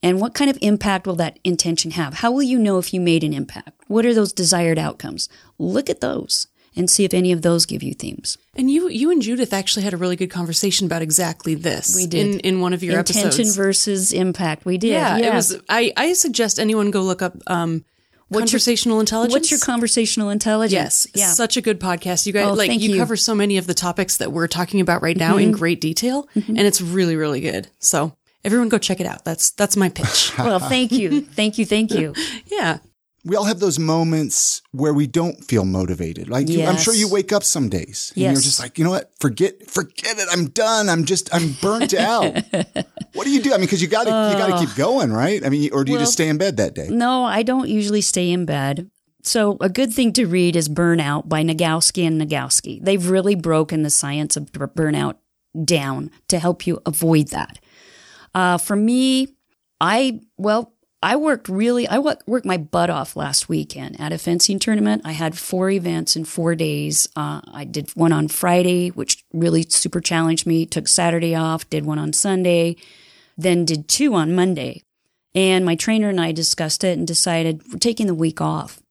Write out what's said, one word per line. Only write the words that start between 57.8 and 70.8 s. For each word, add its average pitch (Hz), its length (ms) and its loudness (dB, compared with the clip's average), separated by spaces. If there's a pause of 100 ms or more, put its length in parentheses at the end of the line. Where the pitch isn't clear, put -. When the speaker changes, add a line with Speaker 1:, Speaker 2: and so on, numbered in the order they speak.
Speaker 1:
Uh, 180 240 2
for 202 180 -2
me, 262 580 2 (460)
I, 226 400 0 (160)
well, 214 380 -2 (280)
I 208 140 2
worked 294 320 0
really, 233 400 0
I 214 100 2
wo-, 285 180 0 (100)
worked 233 200 -2
my 185 100 0
butt 175 340 0
off 147 260 -4
last 147 320 -2
weekend 151 520 -6
at 151 120 -4
a 165 60 -6
fencing 175 400 0
tournament. 208 460 0
I 156 80 -6
had 160 260 -4
four 190 320 -2
events 170 460 0
in 160 80 -6
four 165 300 0
days. 151 600 -2
Uh, 147 240 -6 (120)
I 143 120 -14
did 143 300 -8
one 165 180 4
on 151 160 0
Friday, 180 640 2
which - 420 -6
really 165 360 2
super - 320 -2
challenged 165 460 0
me, 165 200 2
took 160 220 -6